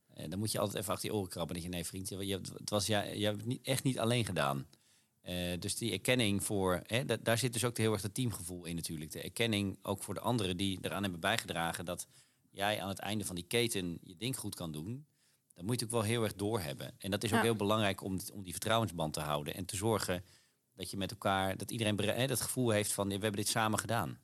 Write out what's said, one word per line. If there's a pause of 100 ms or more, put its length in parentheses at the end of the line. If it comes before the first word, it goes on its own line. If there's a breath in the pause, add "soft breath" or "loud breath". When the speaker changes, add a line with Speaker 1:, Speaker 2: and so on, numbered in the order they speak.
(140)
Speaker 1:
eh,
dan
moet
je
altijd
even
achter
je
oren
krabben.
Dat
je,
"Nee,
vriend,
je,
je, (180)
het
was,
ja,
je
hebt
het
niet,
echt
niet
alleen
gedaan." (540 soft breath)
Eh,
dus
die
erkenning
voor,
hè,
da-,
daar
zit
dus
ook
heel
erg
dat
teamgevoel
in
natuurlijk.
De
erkenning
ook
voor
de
anderen
die
eraan
hebben
bijgedragen
dat (440 soft breath)
jij
aan
het
einde
van
die
keten
je
ding
goed
kan
doen. (480)
Dat
moet
je
ook
wel
heel
erg
doorhebben.
En
dat
is
ook
Speaker 2:
Ja.
Speaker 1:
heel
belangrijk
om, (140)
om
die
vertrouwensband
te
houden.
En
te
zorgen (500 soft breath)
dat
je
met
elkaar,
dat
iedereen
bere-,
hè,
dat
gevoel
heeft
van,
"We
hebben
dit
samen
gedaan."